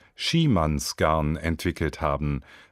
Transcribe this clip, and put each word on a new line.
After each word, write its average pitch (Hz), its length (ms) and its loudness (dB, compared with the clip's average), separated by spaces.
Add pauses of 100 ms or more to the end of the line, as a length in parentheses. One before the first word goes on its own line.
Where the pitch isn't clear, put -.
(140)
Schimannsgarn 78 1200 2
entwickelt 82 640 -4
haben. 71 420 -2 (300)